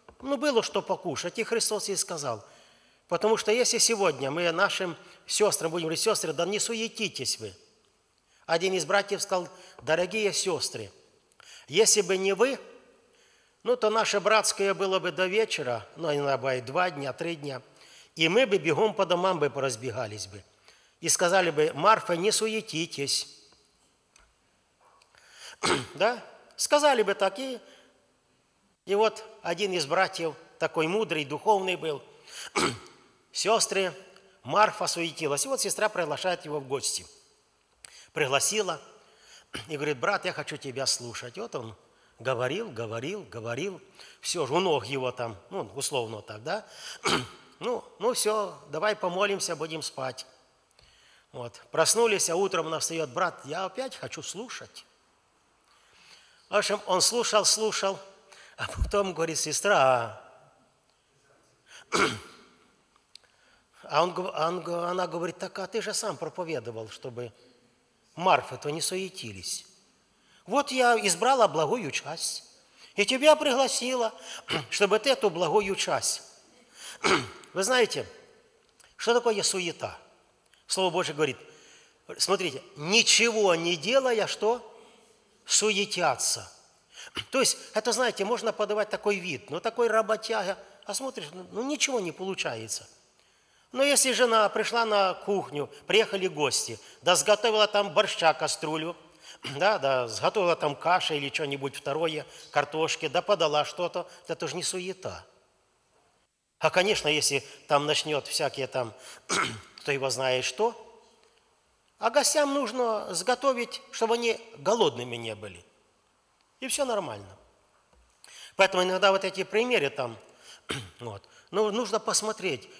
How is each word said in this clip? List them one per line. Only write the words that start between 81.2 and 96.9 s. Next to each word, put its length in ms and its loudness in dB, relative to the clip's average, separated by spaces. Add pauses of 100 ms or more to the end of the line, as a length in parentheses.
смотрите: 440 0 (140)
"Ничего 800 4
не 200 0
делая, 520 2
что 420 -2 (760)
суетятся". 1080 0 (400)
<clears throat> 400 -14
То 80 0
есть, 180 2 (160)
это, 180 0
знаете, 340 0
можно 280 0
подавать 360 -2
такой 280 0
вид, 320 -8
ну, 100 -6
такой 280 0
работяга, 680 0 (280)
а 80 -8
смотришь, 380 -6
ну, 200 -14
ну, 120 -6
ничего 360 -2
не 120 -4
получается. 760 -8 (840)
Но 120 2
если 280 4
жена 380 4
пришла 360 0
на 280 2
кухню, 560 -4 (180)
приехали 400 2
гости, 520 -2 (220)